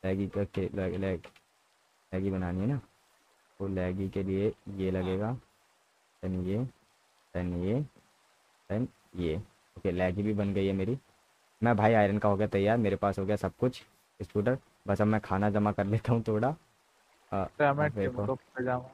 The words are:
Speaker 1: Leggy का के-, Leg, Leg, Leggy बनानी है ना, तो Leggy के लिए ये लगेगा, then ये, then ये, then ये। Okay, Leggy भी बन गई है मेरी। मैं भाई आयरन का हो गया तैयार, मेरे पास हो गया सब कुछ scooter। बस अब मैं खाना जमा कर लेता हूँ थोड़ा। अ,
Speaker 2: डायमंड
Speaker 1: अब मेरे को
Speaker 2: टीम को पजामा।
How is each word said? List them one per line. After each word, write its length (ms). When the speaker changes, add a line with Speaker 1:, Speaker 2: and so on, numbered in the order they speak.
Speaker 1:
Leggy 240
का 160
के-, 300
Leg, 200
Leg, 260
Leggy 160
बनानी 300
है 60
ना, 140
तो 100
Leggy 400
के 140
लिए 320
ये 220
लगेगा, 460
then 200
ये, 140
then 200
ये, 280
then 140
ये। 200
Okay, 140
Leggy 300
भी 120
बन 200
गई 120
है 60
मेरी। 260
मैं 140
भाई 160
आयरन 260
का 100
हो 80
गया 100
तैयार, 300
मेरे 200
पास 220
हो 80
गया 100
सब 200
कुछ 300
scooter। 360
बस 140
अब 60
मैं 140
खाना 300
जमा 220
कर 120
लेता 280
हूँ 100
थोड़ा। 260
अ, 120
Speaker 2:
डायमंड 340
Speaker 1:
अब 60
मेरे 120
को 60
Speaker 2:
टीम 100
को 80
पजामा। 600